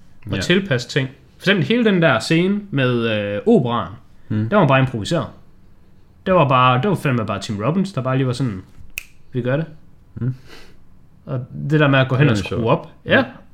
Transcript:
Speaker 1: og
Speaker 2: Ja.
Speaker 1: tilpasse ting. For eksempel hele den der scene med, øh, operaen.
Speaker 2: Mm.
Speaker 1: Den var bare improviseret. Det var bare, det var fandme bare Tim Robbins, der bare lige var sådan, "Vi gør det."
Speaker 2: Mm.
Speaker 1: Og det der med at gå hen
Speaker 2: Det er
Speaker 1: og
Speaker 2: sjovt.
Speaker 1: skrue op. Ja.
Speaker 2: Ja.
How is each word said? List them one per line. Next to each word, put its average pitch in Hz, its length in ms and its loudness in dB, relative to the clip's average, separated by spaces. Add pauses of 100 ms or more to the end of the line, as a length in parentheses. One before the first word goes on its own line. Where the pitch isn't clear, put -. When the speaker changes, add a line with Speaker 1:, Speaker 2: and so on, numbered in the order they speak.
(260)
Speaker 1:
og 98 100 -6
Speaker 2:
Ja. 95 60 -4
Speaker 1:
tilpasse 175 480 0
ting. 131 200 -4 (280)
For - 60 -20
eksempel 185 220 2
hele 233 200 2
den 190 160 2
der 135 180 4
scene 185 420 0 (100)
med, 123 380 0 (260)
øh, 101 100 -4
operaen. 120 480 0 (360)
Speaker 2:
Mm. 107 200 -2
Speaker 1:
Den 202 100 2
var 165 80 6
bare 135 120 4
improviseret. 127 460 -2 (1000)
Det 190 80 0
var 160 160 6
bare, 127 320 4
det 208 80 0
var 180 60 2
fandme 123 300 -2
bare 101 160 -4
Tim 101 220 -6
Robbins, 175 300 -2
der 131 80 -4
bare 131 160 -2
lige 135 100 0
var 123 60 0
sådan, 113 280 -4 (720)
"Vi 123 80 -4
gør 123 160 -2
det." 160 80 -4 (500)
Speaker 2:
Mm. 127 180 -4 (920)
Speaker 1:
Og 135 200 -8 (240)
det 151 100 2
der 151 80 4
med 135 120 4
at 131 80 2
gå 131 80 -2
hen 147 120 4
Speaker 2:
Det 131 40 4
er - 20 2
Speaker 1:
og 104 40 0
Speaker 2:
sjovt. 95 100 -4 (140)
Speaker 1:
skrue 113 100 0
op. - 180 -2 (160)
Ja. 175 120 2
Speaker 2:
Ja. 269 60 2 (300)